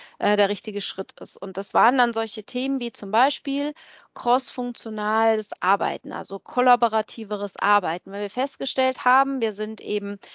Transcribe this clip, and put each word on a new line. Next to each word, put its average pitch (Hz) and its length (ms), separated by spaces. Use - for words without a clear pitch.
äh, 202 180
der 202 100
richtige 202 320
Schritt - 400
ist. - 180
Und - 200
das 202 160
waren 226 240
dann 240 160
solche 220 300
Themen 262 360
wie 240 120
zum - 180
Beispiel 277 640
crossfunktionales 226 1500
Arbeiten, 180 540
also 185 240
kollaborativeres 220 1200
Arbeiten, 190 540
weil 202 100
wir 202 80
festgestellt 262 760
haben, 269 360
wir 220 120
sind 214 280
eben, 202 380